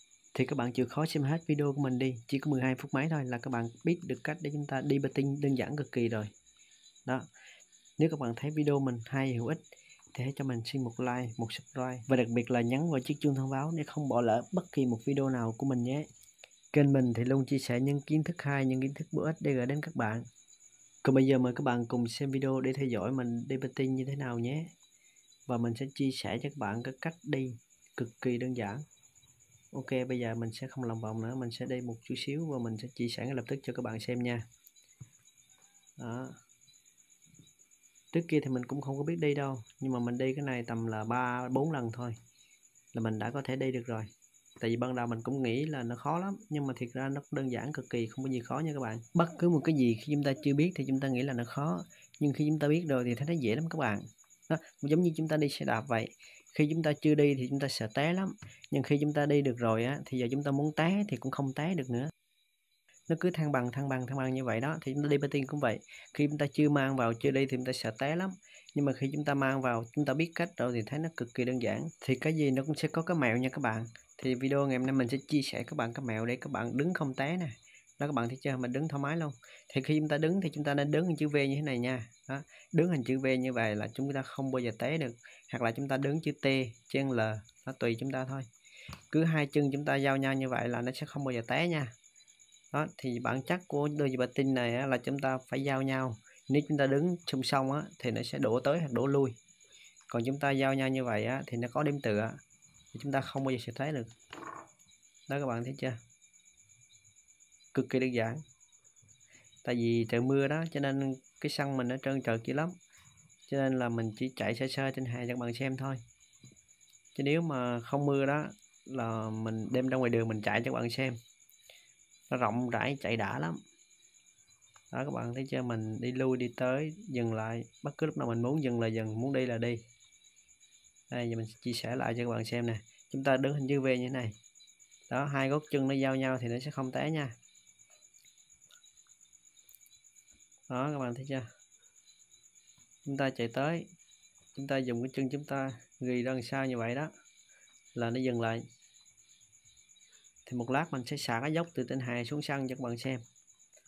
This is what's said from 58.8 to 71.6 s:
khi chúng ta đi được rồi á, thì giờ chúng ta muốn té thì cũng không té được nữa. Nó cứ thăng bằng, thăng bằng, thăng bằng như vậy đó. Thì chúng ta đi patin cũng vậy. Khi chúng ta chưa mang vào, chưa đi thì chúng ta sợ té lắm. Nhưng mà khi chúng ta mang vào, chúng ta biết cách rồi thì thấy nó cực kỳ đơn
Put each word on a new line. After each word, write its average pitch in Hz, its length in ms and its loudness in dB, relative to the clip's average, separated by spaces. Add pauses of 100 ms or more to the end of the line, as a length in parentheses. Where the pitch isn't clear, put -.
khi 143 180 4
chúng 151 120 2
ta 147 140 2
đi 147 160 6
được 131 140 2
rồi 113 280 4
á, 139 220 -2
thì 131 120 -4
giờ 123 120 0
chúng 139 120 0
ta 143 80 0
muốn 143 260 0
té 185 320 4
thì 135 80 -2
cũng 131 160 -6
không 135 220 -2
té 160 200 -2
được 131 160 -4
nữa. 123 200 -2 (1000)
Nó 165 100 4
cứ 180 100 4
thăng 156 220 0
bằng, 123 200 2
thăng 139 160 -2
bằng, 131 180 0
thăng 135 120 -4
bằng 131 160 0
như 131 100 -2
vậy 113 160 2
đó. 151 200 0
Thì 135 140 -4
chúng 143 80 0
ta 147 60 2
đi 143 100 6
patin 139 280 0
cũng 147 140 -4
vậy. 117 180 2 (360)
Khi 147 120 4
chúng 147 120 -2
ta 143 140 2
chưa 151 160 6
mang 135 280 4
vào, 117 180 4
chưa 139 160 2
đi 135 160 4
thì 131 100 -2
chúng 123 80 -4
ta 127 80 0
sợ 113 260 -4
té 147 180 0
lắm. 185 140 -2 (440)
Nhưng 147 100 2
mà 135 80 4
khi 135 200 -2
chúng 147 120 -4
ta 147 100 2
mang 135 280 2
vào, 117 300 2
chúng 151 120 2
ta 135 100 2
biết 165 200 0
cách 170 220 -2
rồi 123 180 0
thì 117 120 0
thấy 143 120 -4
nó 160 180 -2
cực 117 180 -6
kỳ 127 100 0
đơn 123 180 0